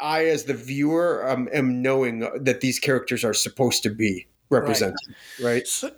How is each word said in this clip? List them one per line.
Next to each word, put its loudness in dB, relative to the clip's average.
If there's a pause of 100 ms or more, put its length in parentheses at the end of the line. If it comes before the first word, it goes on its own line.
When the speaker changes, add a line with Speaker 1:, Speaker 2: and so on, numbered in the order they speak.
Speaker 1:
I, 0
as 0
the -2
viewer, 0
um, 0
am 0
knowing 0 (220)
that 2
these 0
characters 0
are 2
supposed 0
to 0
be -2 (220)
Speaker 2:
Right. 6
Speaker 1:
represented, 0 (440)
right? 0
Speaker 2:
So, -6